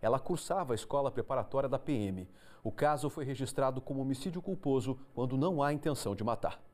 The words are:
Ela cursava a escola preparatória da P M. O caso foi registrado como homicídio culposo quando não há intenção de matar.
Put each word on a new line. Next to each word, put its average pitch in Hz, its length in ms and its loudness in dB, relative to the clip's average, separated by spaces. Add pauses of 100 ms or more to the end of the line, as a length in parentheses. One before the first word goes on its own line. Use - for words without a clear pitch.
Ela 120 180 4
cursava 170 540 0
a - 20 4
escola 139 360 0
preparatória 131 580 0
da 127 100 0
P 151 140 -2
M. 95 340 0 (360)
O 110 100 -2
caso 147 380 2
foi 143 160 -6
registrado 131 560 0
como 135 180 -4
homicídio 139 400 -2
culposo 135 580 0 (160)
quando 127 220 0
não 151 260 2
há 143 80 4
intenção 143 440 0
de 101 100 -4
matar. 110 340 0 (160)